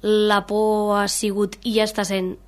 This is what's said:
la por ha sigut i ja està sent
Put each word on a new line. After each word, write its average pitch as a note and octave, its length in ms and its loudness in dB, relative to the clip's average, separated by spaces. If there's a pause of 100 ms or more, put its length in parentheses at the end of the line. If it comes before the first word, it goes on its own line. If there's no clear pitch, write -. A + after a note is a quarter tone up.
la G#3+ 440 2
por G#3 520 0
ha G3+ 80 0
sigut G3+ 560 -2
i A3 140 0
ja G#3+ 100 2
està G#3+ 200 -4
sent F#3 260 -2 (140)